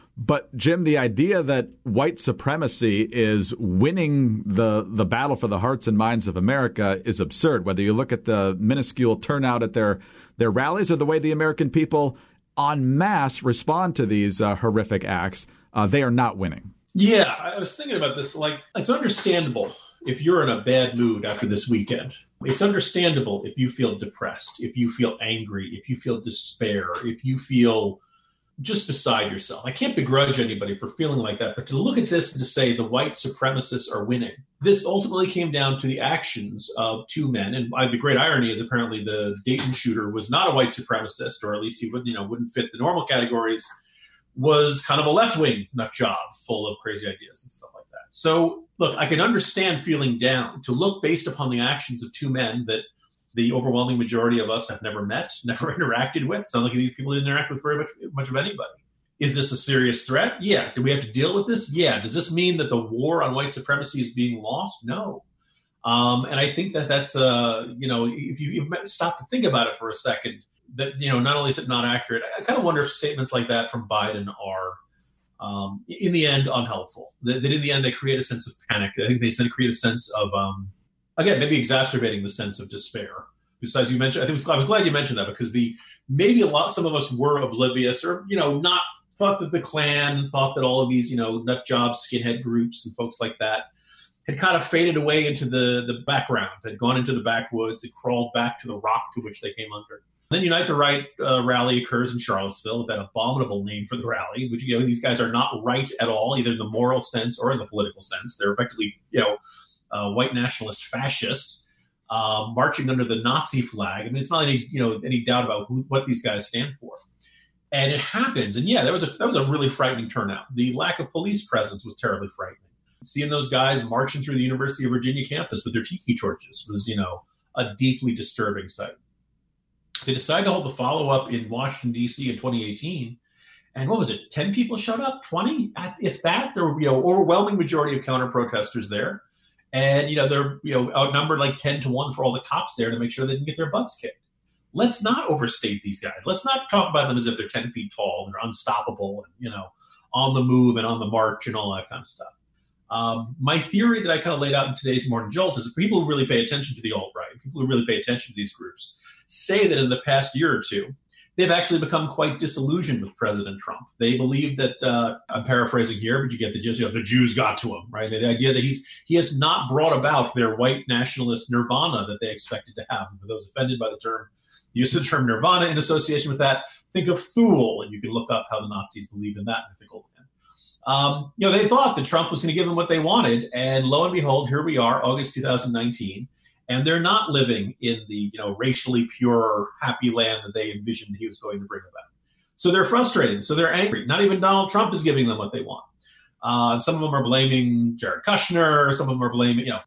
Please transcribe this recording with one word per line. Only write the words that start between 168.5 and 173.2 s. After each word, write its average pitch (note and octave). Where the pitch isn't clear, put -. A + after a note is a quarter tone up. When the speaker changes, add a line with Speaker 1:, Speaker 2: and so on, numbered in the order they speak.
Speaker 2:
that B2+
he's, C3+
he D#3+
has E3
not D#3
brought D#3
about C3+
their A2+
white C3
nationalist A#2+
nirvana A#2+
that G#2
they A2
expected -
to A2
have. G2
And -
for G2